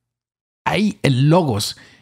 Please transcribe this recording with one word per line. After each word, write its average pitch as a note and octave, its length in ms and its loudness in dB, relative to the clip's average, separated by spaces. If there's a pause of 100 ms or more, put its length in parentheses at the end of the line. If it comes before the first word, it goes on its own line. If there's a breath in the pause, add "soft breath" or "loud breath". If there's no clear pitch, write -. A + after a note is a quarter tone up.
(640)
ahí G3+ 380 -2
el C#3 260 2
Logos, D3+ 480 0 (260 loud breath)